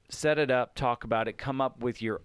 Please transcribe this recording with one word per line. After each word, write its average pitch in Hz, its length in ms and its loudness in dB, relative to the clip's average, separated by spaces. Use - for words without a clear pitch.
Set 151 300 0
it 143 140 2
up, 123 240 2
talk 120 280 0
about 113 240 0
it, 110 100 -6
come 135 220 -4
up 131 220 -2
with 120 200 -2
your 110 240 -2